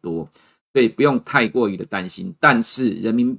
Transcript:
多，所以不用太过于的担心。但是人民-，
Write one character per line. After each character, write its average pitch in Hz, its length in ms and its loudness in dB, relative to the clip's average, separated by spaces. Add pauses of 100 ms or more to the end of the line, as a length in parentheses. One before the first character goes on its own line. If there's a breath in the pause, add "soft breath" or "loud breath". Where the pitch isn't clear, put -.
多， 82 260 -6 (460 soft breath)
所 131 80 4
以 117 60 6
不 113 160 -2
用 135 220 2
太 123 220 2
过 120 200 0
于 98 80 -4
的 87 100 -10
担 92 240 -6
心。 92 300 -12
但 127 240 4
是 127 280 -2
人 110 220 -4
民-， 123 260 0